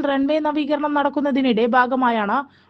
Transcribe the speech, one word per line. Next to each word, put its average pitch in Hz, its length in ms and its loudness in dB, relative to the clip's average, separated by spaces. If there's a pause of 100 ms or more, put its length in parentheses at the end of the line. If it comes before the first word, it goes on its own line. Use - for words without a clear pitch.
റൺവേ 277 340 0
നവീകരണം 294 540 -2
നടക്കുന്നതിനിടെ 277 760 0
ഭാഗമായാണ് 240 680 0 (320)